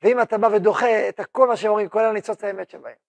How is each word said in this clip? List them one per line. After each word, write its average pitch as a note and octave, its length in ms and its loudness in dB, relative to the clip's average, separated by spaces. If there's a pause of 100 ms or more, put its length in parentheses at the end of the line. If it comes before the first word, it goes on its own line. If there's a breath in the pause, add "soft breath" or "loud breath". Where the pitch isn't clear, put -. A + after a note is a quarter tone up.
ואם A#3+ 200 2
אתה A3 160 -2
בא G#3 80 2
ודוחה G#3+ 640 2
את G3 120 -10 (120)
כל B3+ 160 4
מה A#3 80 0
שהם G3+ 140 -2
אומרים, G#3 180 -2
כולל A3 160 0
הניצוץ G#3+ 400 -4
האמת F#3+ 260 -10
שבהם B2 260 -20 (120)